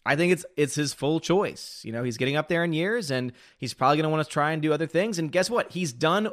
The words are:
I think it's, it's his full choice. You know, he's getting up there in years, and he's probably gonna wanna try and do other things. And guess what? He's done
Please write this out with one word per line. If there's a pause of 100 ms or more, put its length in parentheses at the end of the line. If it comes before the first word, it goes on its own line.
I
think
it's, (100)
it's
his
full
choice.
You
know,
he's
getting
up
there
in
years,
and (240)
he's
probably
gonna
wanna
try
and
do
other
things.
And
guess
what?
He's
done